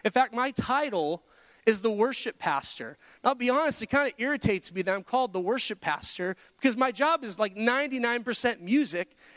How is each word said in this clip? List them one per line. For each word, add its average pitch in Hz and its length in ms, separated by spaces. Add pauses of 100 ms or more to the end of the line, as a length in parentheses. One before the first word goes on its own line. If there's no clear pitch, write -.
In 208 80
fact, 254 220
my 247 180
title 214 720 (420)
is 220 160
the 226 80
worship 220 480
pastor. 139 600 (260)
And 247 60
I'll 277 60
be 247 140
honest, 285 320
it 220 60
kinda 277 300
irritates 226 560
me 185 80
that 185 120
I'm 196 100
called 247 280
the 185 80
worship 208 400
pastor 180 560 (240)
because 254 160
my 262 160
job 285 320
is, 196 160
like, 202 160
ninety-nine 240 720
percent 240 360
music. 185 540 (220)